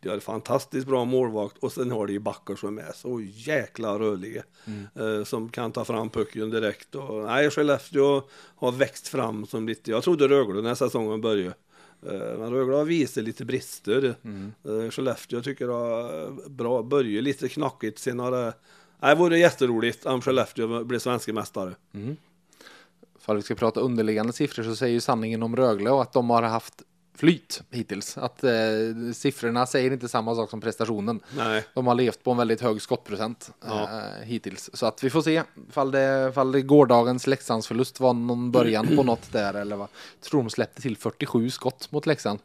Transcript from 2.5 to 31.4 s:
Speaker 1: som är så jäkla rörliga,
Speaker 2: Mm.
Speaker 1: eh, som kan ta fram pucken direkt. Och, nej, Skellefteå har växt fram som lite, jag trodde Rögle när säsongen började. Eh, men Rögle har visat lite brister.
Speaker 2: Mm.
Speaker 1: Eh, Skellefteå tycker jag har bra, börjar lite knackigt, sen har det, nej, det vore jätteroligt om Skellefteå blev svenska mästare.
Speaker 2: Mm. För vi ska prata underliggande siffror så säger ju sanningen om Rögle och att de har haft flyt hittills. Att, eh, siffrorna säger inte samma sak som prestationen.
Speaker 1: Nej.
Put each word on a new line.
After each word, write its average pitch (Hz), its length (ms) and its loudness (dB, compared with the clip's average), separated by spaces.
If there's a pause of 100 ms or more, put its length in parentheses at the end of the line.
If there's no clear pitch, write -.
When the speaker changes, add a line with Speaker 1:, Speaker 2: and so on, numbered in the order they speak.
Speaker 1:
som 104 220 -8
är 78 180 -14
så 120 260 -8
jäkla 110 800 -4
rörliga, 104 440 -4 (220)
Speaker 2:
Mm. 104 220 -10 (320)
Speaker 1:
eh, 107 60 -4
som 113 240 -6
kan 117 220 -6
ta 113 140 -6
fram 113 240 -4
pucken 110 400 -4
direkt. 110 460 -4
Och, 120 280 -8
nej, 131 260 2
Skellefteå 143 720 2 (340)
har 127 160 0
växt 131 360 -2
fram 113 380 -4
som 110 220 -6
lite, 110 240 -6
jag 110 120 0
trodde 151 240 6
Rögle 117 340 4
när 120 140 -2
säsongen 110 460 0
började. 101 340 0 (500)
Eh, 110 340 -6
men 113 140 -6
Rögle 131 220 2
har 147 100 4
visat 135 380 0
lite 110 220 -8
brister. 127 800 -2
Speaker 2:
Mm. 104 300 -12 (120)
Speaker 1:
Eh, 110 260 -4
Skellefteå 120 500 -4
tycker 135 240 -6
jag 123 80 -4
har 120 760 -6
bra, 120 340 -2
börjar 120 380 0
lite 131 280 -2
knackigt, 123 500 -6
sen 123 200 -4
har 123 120 -2
det, 123 220 -2 (460)
nej, 143 160 8
det 160 60 0
vore 170 180 6
jätteroligt 120 680 4
om 127 160 0
Skellefteå 117 600 0
blev 120 160 -2
svenska 120 340 -2
mästare. 95 420 -6 (180)
Speaker 2:
Mm. 113 240 -8 (1040)
För 107 160 0
vi 104 60 0
ska 110 140 -4
prata 113 240 2
underliggande 113 540 0
siffror 135 300 -2
så 113 120 -4
säger 120 180 0
ju 120 80 2
sanningen 113 420 0
om 117 120 -2
Rögle 113 360 2
och 135 100 6
att 123 120 -4
de 123 160 2
har 117 140 6
haft 113 380 -4 (340)
flyt - 460 2 (100)
hittills. 104 460 -8
Att, - 260 -6
eh, 127 80 6 (640)
siffrorna 120 520 0
säger 131 260 2
inte 120 160 -6
samma 113 280 -2
sak 113 140 -2
som 107 120 -10
prestationen. 110 580 -2 (180)
Speaker 1:
Nej. 110 360 0